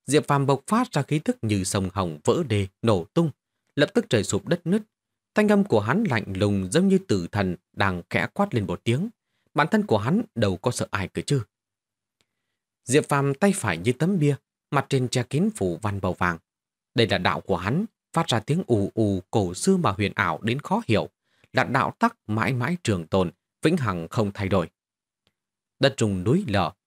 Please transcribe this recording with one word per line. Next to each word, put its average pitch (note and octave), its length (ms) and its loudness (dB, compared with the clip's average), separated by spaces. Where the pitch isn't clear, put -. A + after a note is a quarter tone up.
Diệp D3 200 2
Phàm C#3 200 2
bộc C3+ 200 0
phát A#3+ 260 0
ra C#3+ 100 0
khí D3 160 -2
thức B3 240 -4
như G#2 220 0
sông F#2+ 280 -2
Hồng E2+ 320 -4
vỡ C#3+ 240 2
đê, G2+ 180 0
nổ G2+ 220 2
tung. E3+ 260 0
Lập D3 180 2
tức A3+ 140 2
trời G#2 160 2
sụp - 240 -4
đất E3 180 -4
nứt. G#3 160 0
Thanh G#3+ 140 2
âm G3+ 160 4
của A2+ 160 2
hắn C#3+ 240 0
lạnh B2 200 0
lùng G2 360 0
giống F#3+ 160 4
như F#3+ 100 4
tử F#2+ 340 -2
thần F#2+ 240 -2
đang F#2 380 0
khẽ F2 240 -2
quát G3+ 200 -2
lên G2+ 120 0
một F2 180 -6
tiếng. D3+ 240 0
Bản D3 160 2
thân G#3+ 160 2
của G#2+ 120 4
hắn D3+ 240 0
đâu G2+ 220 0
có A#2+ 140 -2
sợ - 200 -4
ai F#2+ 180 -4
cơ F2 140 -4
chứ. C3+ 200 -2
Diệp D3 240 2
Phàm C#3 260 0
tay G3+ 180 2
phải F#2 260 -2
như G2+ 140 0
tấm F3+ 260 0
bia, C#3+ 180 2
mặt C#3 180 0
trên B2+ 200 0
che B2 140 -2
kín F3+ 340 -2
phủ F2 260 -2
văn G2+ 200 -4
màu F#2 100 -2
vàng. F2 260 -2
Đây A2+ 120 2
là G2 120 0
đạo F2+ 220 0
của F#2 160 -2
hắn, A#2 280 -2
phát E3 140 0
ra A2+ 140 0
tiếng E3 260 -2
ù G2+ 280 0
ù G2+ 260 0
cổ F#2 240 0
xưa G3 220 2
mà D3+ 140 0
huyền F#2+ 240 -2
ảo F2+ 280 -2
đến B2 180 -2
khó A3 260 -2
hiểu, F#2 220 0
là C3 120 0
đạo B2+ 340 -2
tắc - 180 0
mãi G#2+ 260 -2
mãi C3 300 -2
trường F2+ 240 -2
tồn, F#2 240 0
vĩnh E3 140 2
hằng F#2 320 -4
không G#2 260 -2
thay F#2+ 140 -4
đổi. F2 200 0
Đất C3+ 180 2
rung G2 260 0
núi E3 240 2
lở, F#2+ 240 0